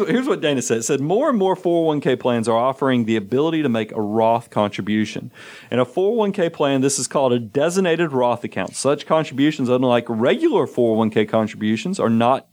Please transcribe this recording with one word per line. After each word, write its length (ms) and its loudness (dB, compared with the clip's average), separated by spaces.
here's 200 0
what 140 -2
Dana 220 0
said. 140 -2
It 60 -6
said, 180 -2
"More 280 0
and 80 0
more 180 2
four 280 0
oh 40 2
one 140 0
K 140 0
plans 320 0
are 100 2
offering 480 0
the 120 2
ability 440 0
to 80 0
make 220 -2
a 100 -6
Roth 480 0
contribution. 800 -2
In 80 -2
a 80 4
four 280 -2
oh 20 -2
one 160 0
K 180 0
plan, 320 0
this 160 0
is 100 -6
called 260 0
a 60 2
designated 760 0
Roth 320 0
account. 300 -6
Such 300 -2
contributions, 640 0
unlike 380 2
regular 580 2
four 300 0
oh 40 2
one 120 2
K 140 2
contributions, 760 -2
are 100 0
not 440 2